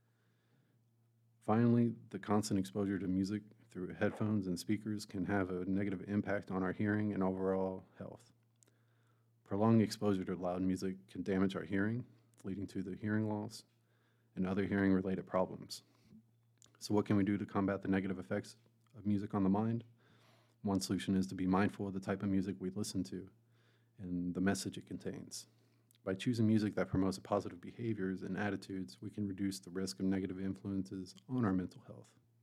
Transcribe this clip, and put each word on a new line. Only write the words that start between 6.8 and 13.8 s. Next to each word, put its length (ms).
and 100
overall 640
health. 340
Prolonged 380
exposure 420
to 100
loud 260
music 360
can 120
damage 340
our 60
hearing, 420
leading 240
to 140
the 180
hearing 280
loss 360